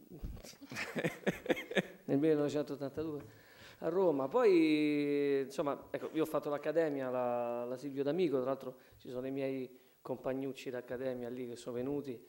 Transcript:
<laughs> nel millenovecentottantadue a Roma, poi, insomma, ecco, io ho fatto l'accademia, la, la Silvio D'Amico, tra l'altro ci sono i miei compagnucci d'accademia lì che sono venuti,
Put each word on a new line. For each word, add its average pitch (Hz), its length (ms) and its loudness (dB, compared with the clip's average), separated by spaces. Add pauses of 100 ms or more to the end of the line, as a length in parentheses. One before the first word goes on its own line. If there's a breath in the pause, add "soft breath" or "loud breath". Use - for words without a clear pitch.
<laughs> - 2000 -4
nel 139 120 2
millenovecentottantadue 143 1200 0 (440 loud breath)
a 170 60 -2
Roma, 165 400 4
poi, 147 1120 6
insomma, 135 500 -2
ecco, 131 220 -4
io 156 120 2
ho - 20 2
fatto 151 240 -2
l'accademia, 147 580 2
la, 120 560 0
la 123 140 -4
Silvio 139 240 -4
D'Amico, 147 340 2
tra 127 100 2
l'altro 131 300 -4 (220 loud breath)
ci - 100 -16
sono 127 180 -4
i 135 40 -4
miei 135 440 -4 (280 loud breath)
compagnucci 135 680 -4
d'accademia 123 600 -4
lì 127 180 -6
che 117 80 -8
sono 120 200 -8
venuti, 135 520 -4